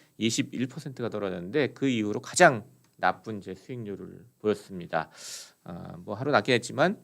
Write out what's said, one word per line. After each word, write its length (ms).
이십일 480
퍼센트가 420
떨어졌는데 640
그 160
이후로 320
가장 420
나쁜 440
이제 160
수익률을 680
보였습니다. 720
아, 320
뭐 160
하루 180
낮긴 220
했지만 500